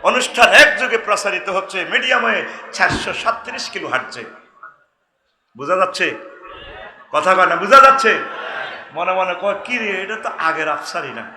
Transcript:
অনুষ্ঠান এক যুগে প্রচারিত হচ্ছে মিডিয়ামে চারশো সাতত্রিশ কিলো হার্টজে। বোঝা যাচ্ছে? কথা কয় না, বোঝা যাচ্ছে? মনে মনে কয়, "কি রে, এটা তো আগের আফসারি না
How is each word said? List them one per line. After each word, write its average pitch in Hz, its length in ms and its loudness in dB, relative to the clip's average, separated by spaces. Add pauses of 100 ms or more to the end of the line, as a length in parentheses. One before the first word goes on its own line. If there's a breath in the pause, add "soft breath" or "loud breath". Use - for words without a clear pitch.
অনুষ্ঠান 226 500 2
এক 285 260 6
যুগে 233 180 0
প্রচারিত 196 520 -2
হচ্ছে 185 400 -4
মিডিয়ামে 233 540 0 (300 loud breath)
চারশো - 400 0
সাতত্রিশ - 560 -6
কিলো 165 180 -8
হার্টজে। 123 360 -6 (1300)
বোঝা 143 180 0
যাচ্ছে? 185 400 0 (960)
কথা 185 240 4
কয় 185 100 4
না, 175 100 2
বোঝা 202 240 8
যাচ্ছে? 254 400 6 (760)
মনে 175 200 -2
মনে 185 200 0
কয়, 196 300 -2
"কি 247 140 -6
রে, 202 240 -4
এটা 196 140 -8
তো 220 220 -8
আগের 156 320 -2
আফসারি 151 380 -6
না 113 140 -12 (160)